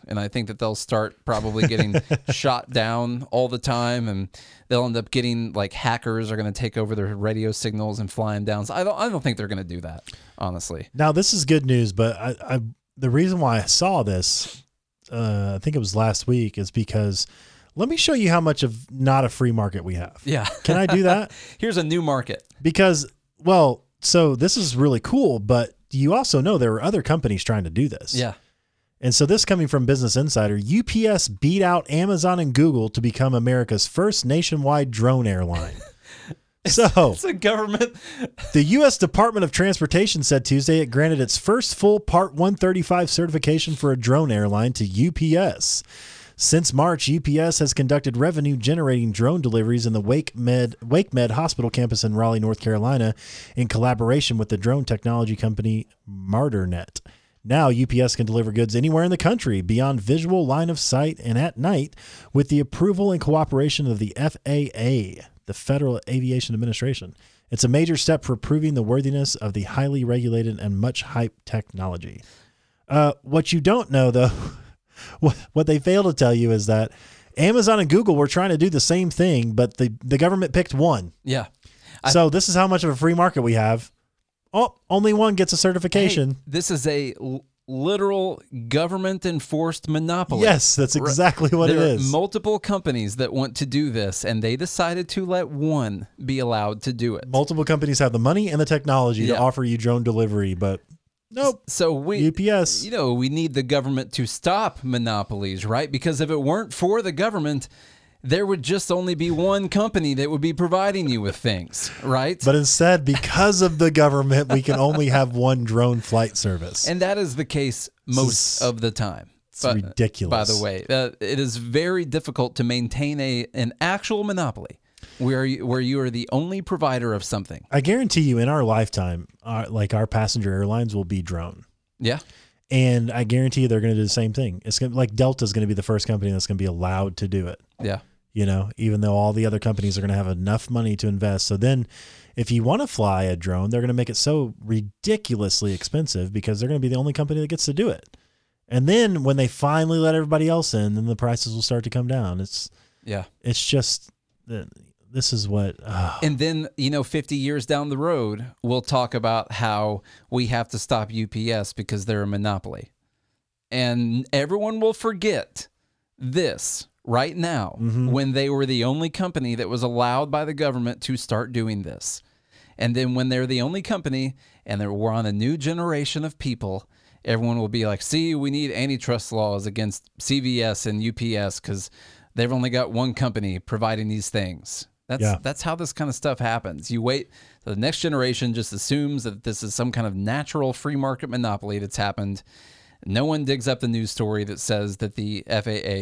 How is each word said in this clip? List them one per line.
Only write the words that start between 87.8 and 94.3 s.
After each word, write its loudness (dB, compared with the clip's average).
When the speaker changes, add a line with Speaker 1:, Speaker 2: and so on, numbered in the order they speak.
Speaker 1:
government-enforced -2
monopoly. 0
Speaker 2:
Yes, 4
that's 2
Speaker 1:
Re- 2
Speaker 2:
exactly 2
what 4
it 4
Speaker 1:
there 4
are 2
Speaker 2:
is. 0
Speaker 1:
multiple 0
companies -2
that -2
want -4
to -2
do 0
this, -2
and 0